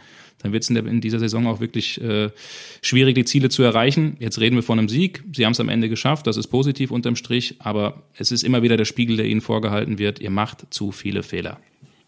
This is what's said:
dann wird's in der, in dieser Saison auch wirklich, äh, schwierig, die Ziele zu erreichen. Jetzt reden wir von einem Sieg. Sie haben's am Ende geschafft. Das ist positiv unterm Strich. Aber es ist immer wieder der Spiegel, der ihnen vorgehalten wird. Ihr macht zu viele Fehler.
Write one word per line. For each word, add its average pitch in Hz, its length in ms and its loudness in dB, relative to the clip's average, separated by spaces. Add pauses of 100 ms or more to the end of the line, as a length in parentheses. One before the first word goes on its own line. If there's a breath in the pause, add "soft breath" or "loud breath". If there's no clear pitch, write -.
(420 loud breath)
dann 101 100 -4
wird's 110 180 -2
in 117 60 2
der, 110 100 -2
in 110 160 0
dieser 113 160 -2
Saison 117 300 0
auch 110 120 -2
wirklich, 117 400 -4
äh, 104 300 0 (500 loud breath)
schwierig, 131 340 4
die 123 120 4
Ziele 135 240 4
zu - 140 2
erreichen. 135 560 2
Jetzt 110 200 -4
reden 117 160 4
wir 117 60 2
von 113 160 2
einem 110 100 2
Sieg. 175 340 0 (120)
Sie 120 100 2
haben's 113 160 2
am 113 80 -2
Ende 113 200 0
geschafft. 131 400 0
Das 107 80 0
ist 110 100 -4
positiv 135 460 0
unterm 120 240 -2
Strich. - 420 -4
Aber 104 460 -4 (120)
es - 140 0
ist 120 140 0
immer 123 180 2
wieder 117 140 4
der 110 80 2
Spiegel, 117 320 0
der 110 100 0
ihnen 110 140 0
vorgehalten 107 580 -2
wird. 104 220 -2
Ihr 104 100 -8
macht 104 420 -4
zu 98 200 -6
viele 98 320 -6
Fehler. 87 340 -10 (500 soft breath)